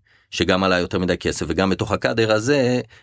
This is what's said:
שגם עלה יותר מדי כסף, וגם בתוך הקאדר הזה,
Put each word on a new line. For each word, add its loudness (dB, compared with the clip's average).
שגם 0
עלה 2
יותר -2
מדי 0
כסף, -2
וגם 2
בתוך -2
הקאדר 0
הזה, 2